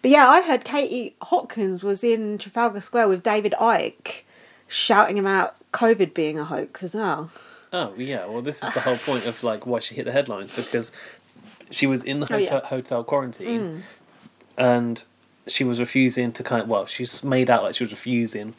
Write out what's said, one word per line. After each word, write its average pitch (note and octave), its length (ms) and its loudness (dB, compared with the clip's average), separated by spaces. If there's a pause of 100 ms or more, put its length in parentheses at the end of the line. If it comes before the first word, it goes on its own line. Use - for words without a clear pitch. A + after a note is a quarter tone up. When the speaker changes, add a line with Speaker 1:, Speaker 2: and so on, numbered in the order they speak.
Speaker 1:
but C4 100 6
yeah, C#4+ 180 10
I D#4+ 120 10
heard D#4 240 0
Katie B3+ 560 -4
Hopkins G3 640 -2
was G3 200 -2
in A3 360 0
Trafalgar G#3 420 -2
Square A3+ 260 0
with F#3 160 2
David G#3+ 360 0
Icke - 640 0 (440)
shouting G#3 500 4
about G3 380 0 (160)
covid G3 420 4
being D#3 260 0
a D3+ 60 -4
hoax - 380 -8
as F3 100 -10
well. E3 380 -4 (420)
Speaker 2:
Oh, C#3 240 -4
yeah. B2 280 -6
Well, A2 160 -6
this D3 220 -6
is - 100 -4
the C3+ 60 0
whole B2 160 0
point A#2 300 -2
of, A#2 180 -6
like, A2 220 -4
why B2 140 -2
she - 160 -8
hit C3 100 -6
the D3 80 -6
headlines, A#2+ 360 -2
because A#2 440 -6 (760)
she - 140 0
was C3 200 0
in C#3+ 160 -4
the C#3+ 120 -4
Speaker 1:
Oh, - 40 0
yeah. G3 120 2
Speaker 2:
hotel, C#3 200 -2
hotel B2+ 340 -4
quarantine C#3+ 560 -4
Speaker 1:
Mm. F3 220 -6 (760)
Speaker 2:
and A#2+ 460 2 (420)
she - 200 -2
was A#2+ 160 0
refusing B2 520 2
to - 100 -10
kind A#2+ 180 0
of, A2 80 -6
well, G2+ 160 2
she's - 360 -6
made C3 280 2
out A2+ 140 6
like G#2 120 -2
she - 80 -2
was A2 80 -6
refusing A2+ 680 -4